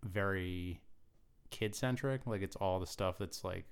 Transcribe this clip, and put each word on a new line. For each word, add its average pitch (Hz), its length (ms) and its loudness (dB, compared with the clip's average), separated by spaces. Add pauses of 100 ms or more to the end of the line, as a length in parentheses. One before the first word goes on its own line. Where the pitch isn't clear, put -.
very 90 800 0 (680)
kid-centric. 127 760 0
Like, 104 160 0
it's - 140 -4
all 92 240 4
the 87 60 0
stuff 92 320 0
that's, - 240 -4
like, 90 300 -4